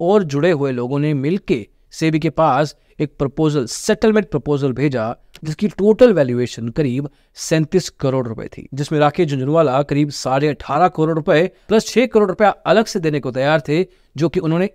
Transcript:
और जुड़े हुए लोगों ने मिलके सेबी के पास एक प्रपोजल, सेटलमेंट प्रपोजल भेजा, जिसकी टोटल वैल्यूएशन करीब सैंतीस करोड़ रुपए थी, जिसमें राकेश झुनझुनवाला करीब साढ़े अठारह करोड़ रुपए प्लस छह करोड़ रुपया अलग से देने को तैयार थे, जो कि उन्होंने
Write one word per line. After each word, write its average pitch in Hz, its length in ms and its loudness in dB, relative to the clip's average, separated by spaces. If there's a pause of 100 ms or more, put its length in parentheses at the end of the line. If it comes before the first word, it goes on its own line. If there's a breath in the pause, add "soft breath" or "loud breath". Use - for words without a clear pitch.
और 196 220 4
जुड़े 147 280 0
हुए 139 220 0
लोगों 123 260 -4
ने 151 160 0
मिलके 143 520 -2 (240)
सेबी 160 280 -2
के 156 120 -2
पास 151 460 0 (240)
एक 147 180 -6
प्रपोजल, 147 480 0
सेटलमेंट 214 600 0
प्रपोजल 139 440 -2
भेजा, 120 440 -4 (280)
जिसकी 156 240 -4
टोटल 220 440 4
वैल्यूएशन 123 560 -2
करीब 139 400 -2 (260)
सैंतीस 160 540 0
करोड़ 131 400 -2
रुपए 110 180 -10
थी, - 280 -18
जिसमें 147 240 -4
राकेश 147 300 2
झुनझुनवाला 143 540 0
करीब 147 280 0
साढ़े 139 380 -2
अठारह 151 400 0
करोड़ 156 220 0
रुपए 165 400 2 (180 soft breath)
प्लस 214 200 0
छह 247 180 2
करोड़ 214 220 2
रुपया 196 200 2
अलग 190 360 2
से 214 160 -6
देने 151 200 -2
को 127 100 -6
तैयार 139 300 0
थे, 156 260 -2 (300 soft breath)
जो 156 120 0
कि 185 120 -2
उन्होंने 170 340 0